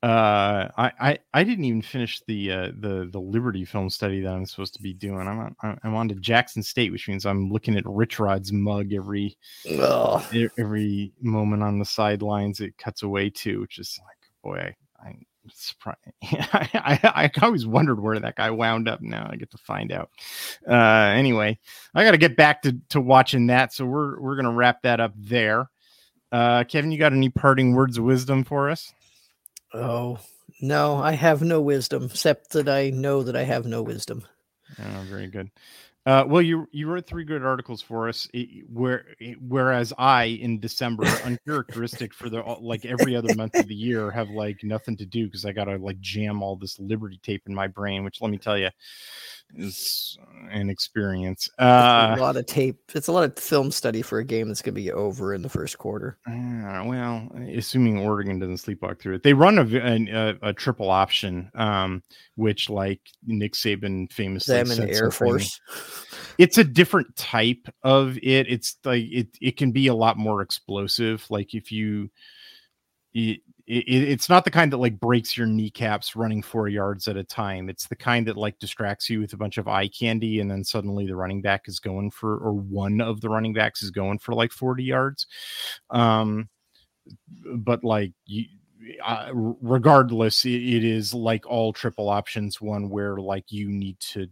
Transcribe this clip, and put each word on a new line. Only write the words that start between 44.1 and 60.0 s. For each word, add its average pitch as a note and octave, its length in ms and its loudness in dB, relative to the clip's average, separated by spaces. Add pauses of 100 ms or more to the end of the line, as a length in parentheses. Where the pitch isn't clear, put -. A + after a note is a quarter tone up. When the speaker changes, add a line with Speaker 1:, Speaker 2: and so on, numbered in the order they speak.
Speaker 1:
have, G#2+ 200 -6
like, G#2 340 -8
nothing G#2+ 320 -6
to G2+ 80 -12
do G#2+ 240 -6
'cause F#2 160 -14
I G2+ 80 -6
gotta, G2 240 -4
like, F#2+ 240 -10
jam G#2 420 -4
all G2 140 -6
this F#2+ 220 -14
Liberty G2+ 440 -8
tape G2+ 240 -8
in G2 80 -8
my G2 120 -2
brain, G2 380 -6
which, - 180 -10
let A2+ 80 -2
me G#2 80 -4
tell G#2 180 -2
you, F#2+ 140 0 (840)
is - 640 -8 (320)
an G2+ 200 -2
experience. F#2+ 760 -4
Speaker 2:
It's - 120 -12
a C3 40 2
Speaker 1:
Uh, A#2+ 560 8
Speaker 2:
lot C3 180 0
of B2 100 -4
tape. C3 320 0 (160)
It's D3 140 -4
a E3 40 0
lot F3 120 4
of - 140 -4
film C#3+ 320 0
study A2+ 320 -2
for A2 160 -4
a A2+ 60 -2
game A2+ 240 -2
that's G#2 140 -8
gonna - 120 -6
be F#2 180 -6
over G2+ 420 -4
in F#2 80 -6
the - 60 -8
first - 280 -6
quarter. G#2 500 -10
Speaker 1:
Yeah, A2+ 600 -8
well, A#2+ 420 -6 (260)
assuming A#2 440 2
Oregon G2 400 -2
doesn't F2+ 180 -6
sleepwalk F#2+ 420 -8
through F#2+ 180 -6
it. F2+ 60 -8
They C#3+ 120 8
run F#3 240 8
a D3 60 6
v-, A2+ 140 0
an, A2+ 300 2